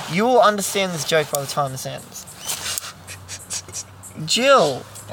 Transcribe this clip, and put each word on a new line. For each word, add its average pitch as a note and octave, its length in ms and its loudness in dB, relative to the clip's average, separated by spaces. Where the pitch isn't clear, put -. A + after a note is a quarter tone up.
You F#3+ 140 2
will B3 160 6
understand G3 500 2
this D3+ 140 -6
joke D3+ 240 2
by C#3+ 100 0
the C3+ 60 -6
time C#3 260 -2
this C3 140 -10
ends. - 380 -12
Jill. A3 560 4